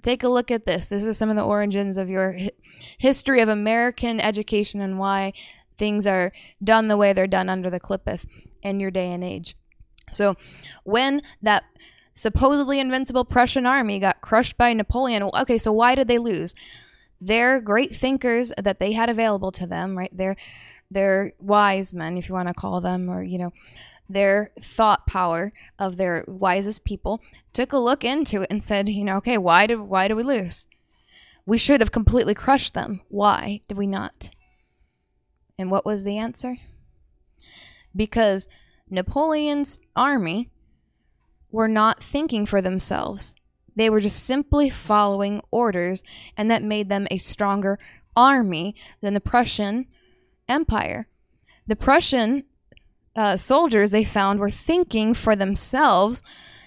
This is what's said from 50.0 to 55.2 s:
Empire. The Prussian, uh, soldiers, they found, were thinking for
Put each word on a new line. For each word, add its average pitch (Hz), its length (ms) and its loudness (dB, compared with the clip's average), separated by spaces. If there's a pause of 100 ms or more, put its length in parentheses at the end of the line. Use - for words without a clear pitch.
Empire. - 600 -2 (600)
The 214 80 0
Prussian, 269 680 2 (720)
uh, 208 220 0
soldiers, 226 540 4
they 214 120 2
found, 202 360 0
were 208 100 -2
thinking 233 640 0
for 220 220 2